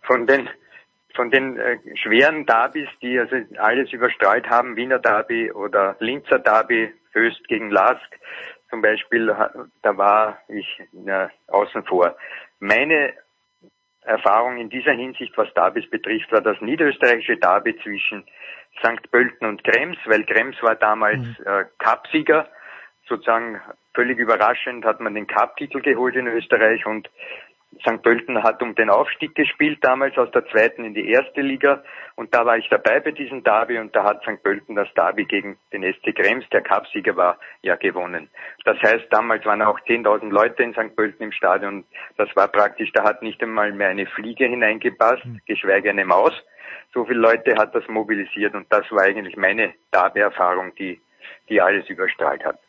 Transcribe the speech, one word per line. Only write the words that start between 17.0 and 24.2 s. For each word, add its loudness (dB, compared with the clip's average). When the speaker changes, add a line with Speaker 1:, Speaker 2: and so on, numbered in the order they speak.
Speaker 1:
Derby 2
zwischen -8
Sankt -2
Pölten 0
und -6
Krems, 0
weil 2
Krems 0
war 4
damals, 2
Speaker 2:
Mhm. -10
Speaker 1:
äh, 0
Cupsieger, 0
sozusagen -2
völlig 0
überraschend 0